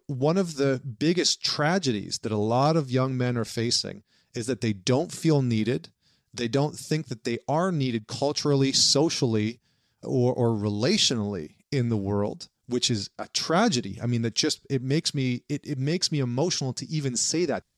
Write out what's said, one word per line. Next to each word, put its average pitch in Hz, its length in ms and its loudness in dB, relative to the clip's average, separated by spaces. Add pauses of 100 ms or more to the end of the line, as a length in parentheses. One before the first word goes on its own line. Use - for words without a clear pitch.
one 147 300 0
of 175 200 -2
the 135 240 2 (180)
biggest 165 460 2
tragedies 147 720 0
that 107 140 -4
a 107 40 0
lot 123 400 2
of 139 140 0
young 127 260 0
men 123 200 0
are 113 80 0
facing 107 580 -2 (320)
is 117 120 -4
that 123 140 -2
they 113 120 0
don't 123 380 0
feel 151 320 2
needed. 120 460 0 (440)
They 117 160 -4
don't 139 280 0
think - 320 -4
that 120 160 -10
they 117 140 -2 (100)
are 170 240 0
needed 127 340 0
culturally, 139 640 2
socially, 120 880 2 (420)
or, 123 320 2
or 117 160 2
relationally 104 1040 0 (180)
in 123 160 0
the 113 80 2
world, 101 520 -2 (180)
which 120 240 0
is 104 280 -2
a 107 100 -10
tragedy. 160 760 0
I 117 40 -4
mean, 120 160 0
that 113 120 -2
just, - 340 -2
it 135 140 -2
makes 139 320 -2
me, 127 340 -2
it, 147 160 -6
it 143 140 -6
makes 160 340 -2
me 151 60 0
emotional 131 560 -2
to 131 140 -10
even 139 280 -4
say 165 300 0
that, 113 180 -2 (140)